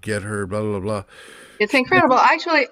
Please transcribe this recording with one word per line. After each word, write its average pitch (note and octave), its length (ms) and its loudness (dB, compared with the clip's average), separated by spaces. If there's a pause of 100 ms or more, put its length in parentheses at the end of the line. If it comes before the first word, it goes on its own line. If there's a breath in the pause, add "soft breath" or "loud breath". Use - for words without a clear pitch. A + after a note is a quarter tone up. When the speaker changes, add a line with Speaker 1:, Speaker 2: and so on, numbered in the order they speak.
Speaker 1:
get G#2 220 -4
her, G2+ 240 -6
blah, G#2 160 -6
blah, G#2 180 -4
blah." G2+ 240 -6 (560 loud breath)
Speaker 2:
It's G#3+ 140 -2
incredible. C#4 420 4
Actually, D4+ 560 2